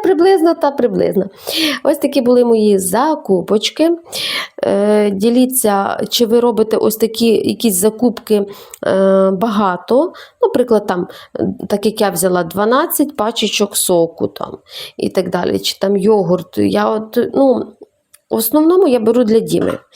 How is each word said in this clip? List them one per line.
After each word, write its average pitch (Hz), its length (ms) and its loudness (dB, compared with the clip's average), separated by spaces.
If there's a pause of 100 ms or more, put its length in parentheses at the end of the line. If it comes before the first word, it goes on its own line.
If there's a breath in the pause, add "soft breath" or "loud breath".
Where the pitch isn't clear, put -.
приблизно 339 500 4
та 311 160 0
приблизно. 190 560 0 (560 loud breath)
Ось 311 160 0
такі 277 220 -2
були 247 240 4
мої 214 340 4
закупочки. 214 1120 0 (720 loud breath)
Е, 208 460 2
діліться, 214 880 0 (100)
чи 240 160 0
ви 233 140 2
робите 220 360 0
ось 214 200 0
такі 226 300 -2
якісь 208 480 0
закупки, 214 720 -2 (400 loud breath)
е, 190 440 2
багато. 208 840 0 (300 loud breath)
Наприклад, 240 440 2
там, 180 200 -2 (600 loud breath)
так 202 180 -2
як 220 140 -2
я 202 100 0
взяла 180 340 0
дванадцять 226 720 -2
пачечок 214 600 -4
соку 170 520 0
там, - 300 -12 (380 loud breath)
і - 120 -4
так 180 220 -2
далі, 190 280 -2
чи - 200 -6
там 196 180 0
йогурт. 185 600 0
Я 208 320 0
от, 220 280 -4 (160)
ну, 254 380 2 (580)
в - 40 -2
основному 311 540 2
я 247 120 2
беру 233 240 2
для 220 160 2
Діми. 175 380 -2 (180)